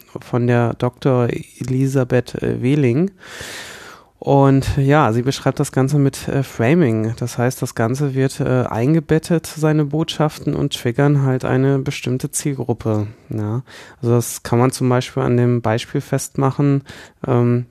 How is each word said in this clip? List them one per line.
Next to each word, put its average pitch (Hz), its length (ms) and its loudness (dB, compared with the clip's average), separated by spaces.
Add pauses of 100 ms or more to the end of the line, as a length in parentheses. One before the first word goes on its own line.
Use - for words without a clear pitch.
(200)
von 120 260 -2
der 120 280 2
Doktor 123 540 0
Elisabeth, 131 1120 -2
äh, 117 200 -2
Wehling. 139 500 2 (1080)
Und 139 580 4
ja, 139 340 4
sie 117 100 0
beschreibt 135 380 -2
das 143 140 -4
Ganze 135 260 2
mit, 139 300 0
äh, 135 140 0
Framing. 117 760 2
Das 120 200 -8
heißt, 123 240 0
das 131 140 -6
Ganze 131 400 -2
wird, 135 240 0
äh, 127 300 2
eingebettet, 156 760 0
seine 151 400 0
Botschaften, 151 680 -2
und 143 180 -2
triggern 143 500 2
halt 131 200 0
eine 135 360 2
bestimmte 139 520 -4
Zielgruppe. 113 760 -2 (220)
Ja. 110 340 -4 (380)
Also 120 140 2
das - 280 -2
kann 120 160 0
man 127 120 4
zum 131 160 -2
Beispiel 127 360 0
an 127 120 2
dem 120 260 2
Beispiel 113 380 -2
festmachen, 139 840 -2 (440)
ähm, 120 440 2